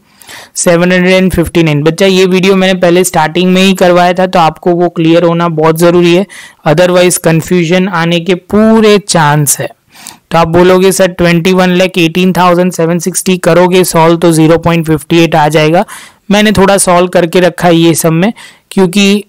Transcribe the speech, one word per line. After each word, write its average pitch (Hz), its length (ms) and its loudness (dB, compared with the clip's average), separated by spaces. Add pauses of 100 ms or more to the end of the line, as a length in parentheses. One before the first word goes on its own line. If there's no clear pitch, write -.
(540)
सेवन 180 380 0
हंड्रेड 180 220 2
एंड 185 180 0
फिफ्टी 170 300 -2
नाइन। 151 200 -2
बच्चा 165 240 0
ये 190 200 2
वीडियो 185 280 0
मैंने 185 260 0
पहले 180 240 2
starting 170 500 -2
में 185 80 2
ही 190 120 2
करवाया 180 380 2
था 185 140 -2
तो 185 120 -2
आपको 165 320 -2
वो 175 180 0
clear 165 340 0
होना 170 260 0
बहुत 160 300 0
ज़रूरी 175 360 2
है, 190 120 0 (420)
otherwise 180 480 2
confusion 175 720 -2
आने 170 320 -2
के 175 140 -4
पूरे 214 640 2
chance 151 600 -2
है। - 100 -8 (600)
तो 160 80 -2
आप 165 100 0
बोलोगे, 185 440 2
"सर 190 160 0
ट्वेंटी 170 440 -2
वन 185 160 0
लाख 180 300 -2
एटीन 180 340 0
थाउजेंड 180 400 0
सेवन 170 260 -2
सिक्सटी 185 380 -4
करोगे 180 480 2
solve 165 320 2
तो 165 160 0
ज़ीरो 160 260 2
पॉइंट 165 280 -2
फ़िफ्टी 160 320 -2
एट 165 160 0
आ 151 140 2
जाएगा।" 160 360 0 (460)
मैंने 208 220 2
थोड़ा 196 260 2
solve 180 280 0
करके 180 340 -2
रखा 175 280 0
है 170 80 2
ये 165 180 2
सब 160 180 -2
में, 180 200 0 (380)
क्योंकि 196 580 0